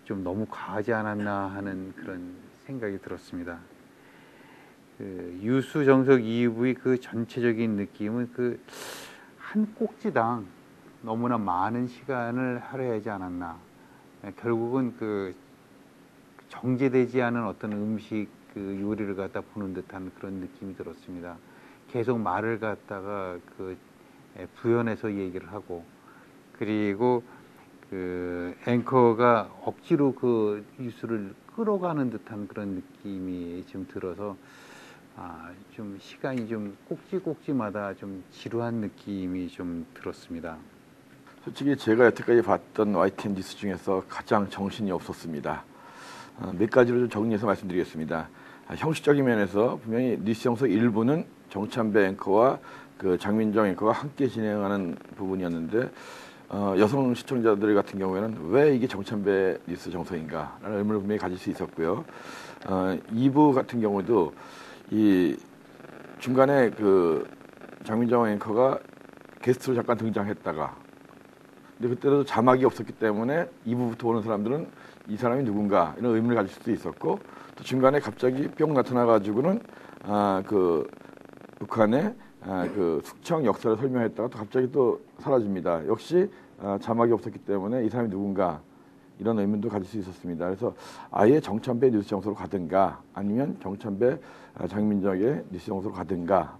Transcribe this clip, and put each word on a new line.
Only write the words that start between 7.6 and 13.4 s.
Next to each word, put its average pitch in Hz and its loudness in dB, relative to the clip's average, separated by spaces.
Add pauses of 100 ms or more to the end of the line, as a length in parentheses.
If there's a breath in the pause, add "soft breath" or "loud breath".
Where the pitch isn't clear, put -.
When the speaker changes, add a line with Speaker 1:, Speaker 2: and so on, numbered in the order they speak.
Speaker 1:
느낌은 110 -4
그 123 -4 (880 loud breath)
한 214 -2
꼭지당 123 -2 (560)
너무나 117 -2
많은 104 -2
시간을 123 -6
할애하지 117 -6
않았나. 90 -8 (680 loud breath)